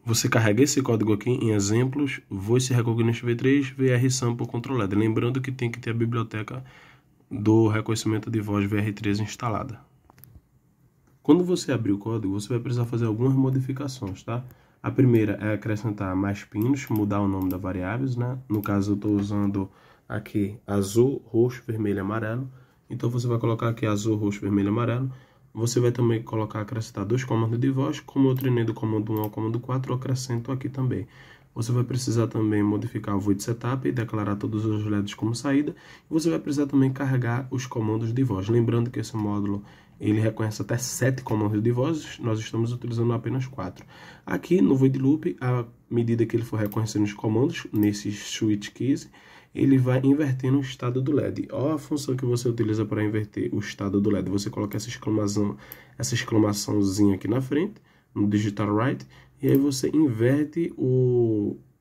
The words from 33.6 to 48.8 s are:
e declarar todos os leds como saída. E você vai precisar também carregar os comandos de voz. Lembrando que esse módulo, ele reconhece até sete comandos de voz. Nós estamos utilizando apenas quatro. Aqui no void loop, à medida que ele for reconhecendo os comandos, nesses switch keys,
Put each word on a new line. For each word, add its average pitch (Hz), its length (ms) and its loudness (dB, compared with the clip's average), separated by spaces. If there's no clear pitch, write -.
e 143 60 0
declarar 107 440 -2
todos 107 280 -4
os 107 200 -2
leds 104 300 -2
como 113 200 -2
saída. 147 400 0
E - 40 -8
você 160 180 2
vai 160 80 -2
precisar 143 280 -2
também 135 260 4
carregar 131 580 -2
os 123 160 -6
comandos 113 460 -2
de 131 100 0
voz. 98 260 0
Lembrando 117 400 2
que 117 120 -6
esse 113 160 -8
módulo, 104 480 -2
ele 107 220 2
reconhece 110 420 -2
até 120 160 -2
sete 131 440 -2
comandos 107 380 0
de 120 120 2
voz. 147 480 -2
Nós 110 180 -2
estamos 113 340 -2
utilizando 117 400 -2
apenas 123 360 -4
quatro. - 360 -10
Aqui - 380 2
no 135 140 6
void 131 240 4
loop, 151 400 2
à 123 240 0
medida 117 340 2
que 113 120 -2
ele 117 80 0
for 107 160 -4
reconhecendo 107 440 0
os 104 80 -2
comandos, 123 600 0
nesses 104 560 0
switch 104 420 -2
keys, 139 400 -2